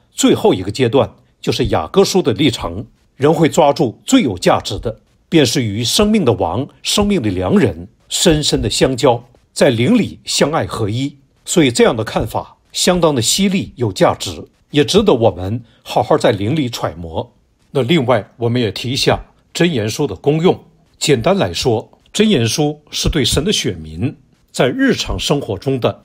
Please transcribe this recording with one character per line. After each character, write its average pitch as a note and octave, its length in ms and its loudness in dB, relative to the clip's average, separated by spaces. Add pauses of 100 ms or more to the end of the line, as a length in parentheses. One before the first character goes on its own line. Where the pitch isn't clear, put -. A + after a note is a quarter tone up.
(120)
最 A#3 240 2
后 E3+ 180 2
一 F#2 80 -4
个 F#2 80 -6
阶 B2 180 0
段， A#2 240 2 (300)
就 - 100 -4
是 B2 160 -2
雅 F#2 200 -2
歌 G2 160 4
书 F#3 180 0
的 C3+ 120 0
历 B2+ 180 0
程。 F2+ 340 -8 (300)
人 C#3+ 160 2
会 D#3+ 160 2
抓 C#3+ 240 2
住 - 340 -2
最 C4 180 4
有 A2 140 -2
价 B2+ 220 2
值 F#2+ 200 -8
的， - 200 -10 (300)
便 D#3 160 4
是 B2 180 -2
与 G#2+ 200 -4
生 G#3 260 0
命 G#3+ 160 2
的 A#2 80 4
王、 F#2 340 -2 (140)
生 - 240 -2
命 G3+ 160 0
的 G#2+ 80 0
良 F#2 280 0
人 G#2+ 300 0 (220)
深 D3+ 340 2
深 C#3 180 -2
的 C#3 80 -2
相 C3+ 280 0
交， A#2+ 260 2 (300)
在 E3 160 4
灵 B2 260 2
里 G3 300 0
相 - 260 0
爱 D3 140 -2
合 G2+ 240 -4
一。 C3 280 -6 (280)
所 - 180 2
以 B2+ 80 4
这 E3+ 120 2
样 F3 120 2
的 A2 80 -4
看 C3+ 220 -4
法 - 320 -8 (140)
相 F3+ 280 0
当 D#3+ 140 4
的 B2+ 80 0
犀 F#3+ 260 0
利 F3+ 280 -2
有 A2+ 160 -2
价 B2 240 2
值， - 280 -10 (280)
也 C#3+ 120 2
值 F#3 200 2
得 G3 100 4
我 A#2 180 4
们 F#2+ 320 -6 (200)
好 - 180 -2
好 D3+ 160 2
在 C#3+ 140 2
灵 G#2+ 240 -2
里 D3 120 -2
揣 A2+ 280 -8
摩。 E2 400 -10 (360)
那 C#3 120 -2
另 C3 240 2
外 A2+ 300 0
我 A#2 120 -2
们 A#2+ 100 0
也 A2 120 0
提 - 180 -8
一 C3 60 -4
下 A#2+ 280 0 (300)
箴 - 140 2
言 A#2+ 200 -2
书 C#3 200 -4
的 F#2 80 -8
功 D3+ 260 0
用。 F3 180 2 (380)
简 C3+ 240 2
单 F#3 160 2
来 G2+ 160 -2
说， A#2 380 -2 (200)
箴 - 120 2
言 D#3 240 2
书 D3+ 420 -2
是 - 180 -4
对 D3 160 0
神 C#3+ 220 -2
的 G3+ 80 -2
选 G2 240 -4
民 D#2+ 380 -8 (360)
在 C#3 160 2
日 B3+ 280 0
常 G2 240 -6
生 C#3+ 200 -2
活 A2 160 -6
中 C3+ 240 -4
的 A2+ 260 -4